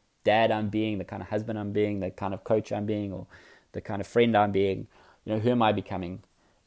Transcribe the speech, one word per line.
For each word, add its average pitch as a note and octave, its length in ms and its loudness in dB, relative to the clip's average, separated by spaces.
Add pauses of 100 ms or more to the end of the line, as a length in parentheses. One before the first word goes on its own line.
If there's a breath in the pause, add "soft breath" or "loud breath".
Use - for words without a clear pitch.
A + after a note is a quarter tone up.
(220)
dad A2 300 4
I'm G#2+ 160 -2
being, G#2+ 300 -2
the F2+ 60 -6
kind G2+ 160 -10
of F2+ 80 -12
husband A2 300 -4
I'm G2+ 140 -6
being, G#2 260 0
the F#2 140 -4
kind G2 220 -6
of F#2 100 -12
coach A2 260 0
I'm G#2 160 -4
being, G#2 260 -4
or F2+ 140 -10 (460 loud breath)
the F#2+ 80 -8
kind G2+ 200 -8
of F#2+ 60 -6
friend A#2 300 4
I'm G#2 160 4
being, G2 340 2 (380 soft breath)
you G#2 80 -6
know, A2 80 -2
who A#2 100 2
am B2 100 2
I A2 120 4
becoming, F#2+ 500 -4 (440 soft breath)